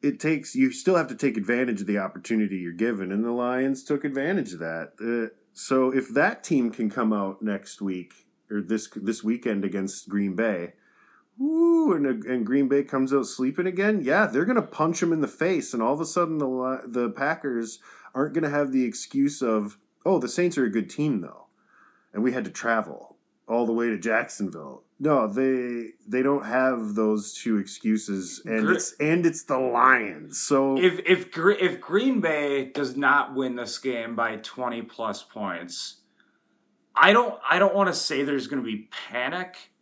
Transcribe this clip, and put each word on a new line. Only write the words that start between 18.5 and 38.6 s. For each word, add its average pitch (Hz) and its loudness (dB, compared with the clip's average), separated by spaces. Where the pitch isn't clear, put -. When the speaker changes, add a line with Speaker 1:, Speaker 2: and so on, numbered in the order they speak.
Speaker 1:
have 143 0
the 131 4
excuse 139 -2
of, 107 0
"Oh, 175 4
the 123 -2
Saints 175 0
are 131 4
a 113 0
good 101 -2
team, 143 -2
though, - -16
and 104 -2
we 123 2
had 123 -2
to 95 -10
travel 113 -4
all 117 2
the 117 0
way 117 2
to 107 0
Jacksonville." 90 -4
No, 139 4
they, 120 -2
they 123 0
don't 139 2
have 120 0
those 107 0
two 110 0
excuses, 98 -2
and 113 -2
Speaker 2:
Gr- 170 4
Speaker 1:
it's, 175 -4
and 165 2
it's 156 0
the 135 -2
Lions. 120 4
So 135 2
Speaker 2:
If, 175 4
if 180 2
Gr-, 165 2
if 185 2
Green 233 2
Bay 147 0
does 131 -4
not 135 2
win 127 -2
this 120 -6
game 117 -4
by 113 0
twenty 117 -6
plus 110 -8
points, - -8
I 170 8
don't, 233 4
I 170 4
don't 190 4
wanna 196 4
say 143 -2
there's 139 -2
gonna 135 -4